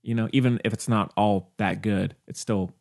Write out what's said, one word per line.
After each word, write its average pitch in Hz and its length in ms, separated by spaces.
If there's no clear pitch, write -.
You 117 120
know, 113 180
even 123 320
if 110 80
it's - 160
not 107 280
all 101 420
that 98 240
good, 98 340
it's - 140
still 95 400